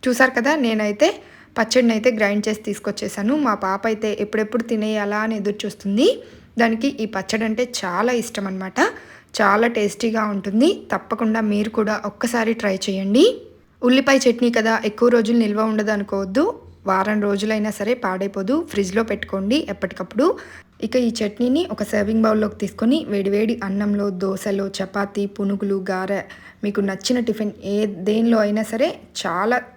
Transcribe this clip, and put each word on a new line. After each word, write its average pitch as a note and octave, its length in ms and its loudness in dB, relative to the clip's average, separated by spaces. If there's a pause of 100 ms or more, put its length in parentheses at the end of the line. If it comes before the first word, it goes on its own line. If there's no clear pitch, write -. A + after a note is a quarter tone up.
చూసారు B3+ 320 4
కదా, B3 160 2 (120)
నేనైతే G#3+ 440 2 (500)
పచ్చడిని A#3 380 4
అయితే A3+ 220 4
గ్రైండ్ G#3 280 2
చేసి G#3+ 220 -4
తీసుకొచ్చేసాను. G3+ 680 -2 (120)
మా G#3+ 80 4 (100)
పాప G3 260 -2
అయితే G#3+ 200 -2 (140)
ఎప్పుడెప్పుడు G#3+ 460 -2
తినేయాలా G#3+ 560 -2
అని A3 140 -2
ఎదురు G3+ 240 -2
చూస్తుంది. G#3 440 2 (540)
దానికి A#3 280 2 (140)
ఈ G#3+ 120 -6
పచ్చడి G#3+ 320 -2
అంటే A3+ 180 -2 (140)
చాలా G3+ 420 0
ఇష్టం G3+ 280 -6
అన్నమాట. F#3+ 300 -6 (600)
చాలా G#3+ 280 4 (100)
టేస్టీగా A3 460 -2 (100)
ఉంటుంది. G#3 360 2 (240)
తప్పకుండా A3 480 -2 (100)
మీరు G#3 280 0
కూడా G#3+ 160 0 (160)
ఒక్కసారి A#3 500 0
ట్రై G3 140 0 (120)
చేయండి. G3+ 380 4 (600)
ఉల్లిపాయ C4+ 380 6
చట్నీ A#3+ 220 4 (100)
కదా, A3+ 160 2 (160)
ఎక్కువ A#3+ 240 2
రోజులు A#3 300 4
నిల్వ G#3 180 0 (100)
ఉండదు G#3+ 240 0
అనుకోవద్దు. G3+ 480 0 (460)
వారం G3 360 2
రోజులైనా G#3+ 520 0
సరే G#3 140 0 (120)
పాడైపోదు. G3 500 -2 (160)
ఫ్రిడ్జ్లో G3+ 400 0
పెట్టుకోండి G3+ 480 -2 (140)
ఎప్పటికప్పుడు. F#3+ 540 -2 (600)
ఇక A#3+ 100 -2 (100)
ఈ A3+ 120 2
చట్నీని A#3+ 440 0 (120)
ఒక G#3+ 160 -6
సర్వింగ్ A3 340 2
బౌల్లోకి G#3+ 380 0
తీసుకొని A3+ 340 0 (160)
వేడివేడి G3+ 420 0 (120)
అన్నంలో, G3+ 400 0 (160)
దోశలో, G3 440 -2 (120)
చపాతీ, G3+ 460 -4 (120)
పునుగులు, G3 420 -2 (120)
గారె, F#3+ 300 -2 (440)
మీకు G3+ 240 0
నచ్చిన F#3+ 300 -2 (100)
టిఫిన్ G#3 260 -2 (200)
ఏ - 20 0 (320)
దేనిలో A3+ 360 4
అయినా G#3 280 0
సరే B3 160 0 (340)
చాలా G3 360 0 (180)